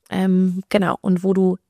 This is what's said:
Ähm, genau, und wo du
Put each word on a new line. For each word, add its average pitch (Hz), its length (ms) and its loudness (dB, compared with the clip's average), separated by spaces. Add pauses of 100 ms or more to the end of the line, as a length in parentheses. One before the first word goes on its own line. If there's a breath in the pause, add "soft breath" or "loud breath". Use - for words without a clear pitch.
Ähm, 185 600 0
genau, 190 320 0
und 180 220 0
wo 190 100 0
du 185 240 2 (120)